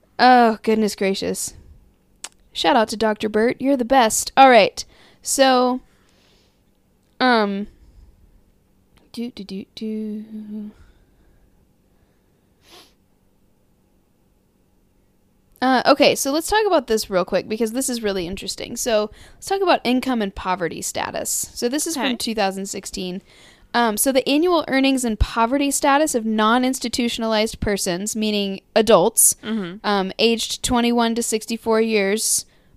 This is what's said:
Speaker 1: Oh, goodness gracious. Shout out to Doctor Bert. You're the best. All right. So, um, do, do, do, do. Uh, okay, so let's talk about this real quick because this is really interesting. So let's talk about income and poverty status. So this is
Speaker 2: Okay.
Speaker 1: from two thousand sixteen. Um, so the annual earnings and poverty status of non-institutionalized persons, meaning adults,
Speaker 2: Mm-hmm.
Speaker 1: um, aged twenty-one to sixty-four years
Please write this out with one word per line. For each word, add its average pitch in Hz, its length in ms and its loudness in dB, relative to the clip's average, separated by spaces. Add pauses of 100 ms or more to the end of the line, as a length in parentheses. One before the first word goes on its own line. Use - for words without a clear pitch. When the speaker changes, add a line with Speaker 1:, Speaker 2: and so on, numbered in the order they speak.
(180)
Speaker 1:
Oh, 240 460 6
goodness 220 320 0
gracious. 190 580 -4 (960)
Shout 320 240 0
out 226 140 4
to 220 80 -8
Doctor 214 320 -2
Bert. 214 300 0
You're 269 180 2
the 247 80 -2
best. 233 500 2
All 269 140 10
right. 220 340 6 (380)
So, 254 600 2 (1400)
um, 208 480 2 (1400)
do, 233 200 -10
do, 202 120 -16
do, 190 220 -12 (100)
do. 214 960 -10 (4000)
Uh, 254 260 2
okay, 285 260 6
so 269 180 -4
let's 320 160 -4
talk 427 200 0
about 330 200 2
this 220 220 -2
real 185 160 0
quick - 240 -4
because 220 220 -4
this 262 180 -4
is 233 140 -6
really 196 240 -4
interesting. - 480 -10
So 214 340 -2 (260)
let's - 120 -20
talk 392 140 -2
about 349 220 2
income 247 380 0
and 196 120 -4
poverty 185 500 -4
status. - 460 -6 (240)
So - 140 -4
this 294 200 -4
is 320 100 -6
Speaker 2:
Okay. 226 120 -2
Speaker 1:
from 247 80 -4
two 226 180 -6
thousand 196 320 -2
sixteen. 190 560 -10 (500)
Um, 226 240 0
so 277 140 0
the 254 180 0
annual 320 380 2
earnings 269 360 0
and 226 160 -4
poverty 277 520 0
status 294 440 2
of 226 100 -2
non-institutionalized 226 1300 0
persons, 196 560 -4
meaning 208 460 -2 (140)
adults, 214 680 4
Speaker 2:
Mm-hmm. 208 420 -8
Speaker 1:
um, 196 340 0
aged 226 440 0
twenty-one 240 520 0
to 233 80 -4
sixty-four 220 580 -2
years 220 640 0 (320)